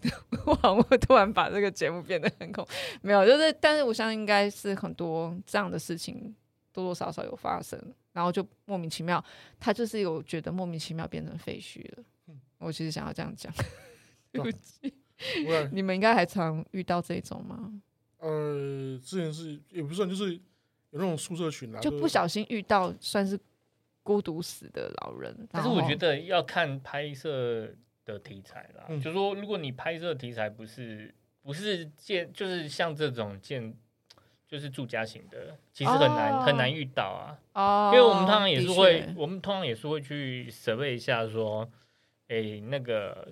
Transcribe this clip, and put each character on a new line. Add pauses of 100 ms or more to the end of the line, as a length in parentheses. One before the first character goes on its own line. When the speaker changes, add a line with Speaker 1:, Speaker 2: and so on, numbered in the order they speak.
(120)
Speaker 1:
<laughs>
我
好
像
突
然
把
这
个
节
目
变
得
很
恐-， (340)
没
有，
就
是，
但
是
我
相
信
应
该
是
很
多 (120)
这
样
的
事
情 (380)
多
多
少
少
有
发
生， (340)
然
后
就 (200)
莫
名
其
妙， (340)
他
就
是
有
觉
得
莫
名
其
妙
变
成
废
墟 (140)
了。 (240)
Speaker 2:
嗯。 (200)
Speaker 1:
我
其
实
想
要
这
样
讲。
<laughs>
对
不
起。 (500)
Speaker 2:
不
然
Speaker 1:
你
们
应
该
还
常
遇
到
这
种
吗？ (460)
Speaker 2:
呃，
之
前
是， (100)
也
不
算，
就
是
有 (520)
那
种
宿
舍
群
啊，
Speaker 1:
就
不
小
心
遇
到
算
是 (640)
孤
独
死
的 (120)
老
人， (140)
Speaker 3:
但
是
我
觉
得
要
看
拍
摄
Speaker 1:
然
后 (320)
Speaker 3:
的
题
材 (120)
啦，
Speaker 2:
嗯。
Speaker 3:
就
是
说
如
果
你
拍
摄
题
材
不
是， (280)
不
是 (120)
建-，
就
是
像
这
种
建-， (760)
就
是
住
家
型
的， (140)
其
实
很
难，
Speaker 1:
哦。
Speaker 3:
很
难
遇
到
啊。 (140)
Speaker 1:
哦，
Speaker 3:
因
为
我
们
通
常
也
是
会，
Speaker 1:
的
确。
Speaker 3:
我
们
通
常
也
是
会
去
survey
一
下
说， (580)
诶，
那
个